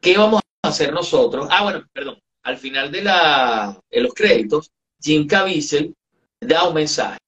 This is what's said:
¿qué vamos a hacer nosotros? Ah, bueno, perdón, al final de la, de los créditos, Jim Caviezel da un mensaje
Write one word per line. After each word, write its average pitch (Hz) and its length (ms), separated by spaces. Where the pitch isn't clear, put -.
¿qué 180 160
vamos 214 240
a 165 60
hacer 147 240
nosotros? 147 580
Ah, 196 140
bueno, 165 280
perdón, 143 260
al 131 140
final 135 360
de 190 100
la, 131 760
de 117 100
los - 140
créditos, 147 560
Jim 151 240
Caviezel 160 680
da 160 280
un 160 60
mensaje 147 540